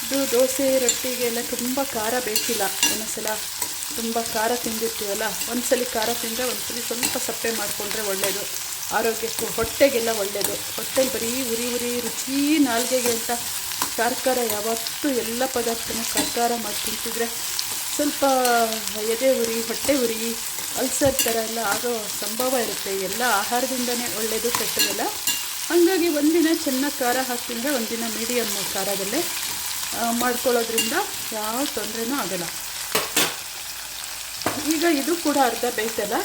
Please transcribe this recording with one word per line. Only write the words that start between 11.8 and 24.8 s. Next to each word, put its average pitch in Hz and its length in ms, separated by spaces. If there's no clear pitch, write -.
ರುಚಿ 240 380
ನಾಲ್ಗೆಗೆ 247 520
ಅಂತ 226 200
ಖಾರ 240 160
ಖಾರ 254 120
ಯಾವತ್ತೂ 226 580
ಎಲ್ಲ 233 440
ಪದಾರ್ಥನೂ 226 500
ಖಾರ 285 120
ಖಾರ 240 160
ಮಾಡಿ 208 220
ತಿಂತಿದ್ರೆ 226 400
ಸ್ವಲ್ಪ 294 280
ಎದೆ 254 160
ಉರಿ, 226 180
ಹೊಟ್ಟೆ - 260
ಉರಿ, 226 260
ಅಲ್ಸರ್ 262 460
ಥರ 226 120
ಎಲ್ಲ 226 240
ಆಗೋ 220 320
ಸಂಭವ 233 360
ಇರುತ್ತೆ. 202 420
ಎಲ್ಲ 196 220
ಆಹಾರದಿಂದನೇ 240 840
ಒಳ್ಳೆಯದು, 220 340
ಕೆಟ್ಟದಲ್ಲ. 208 500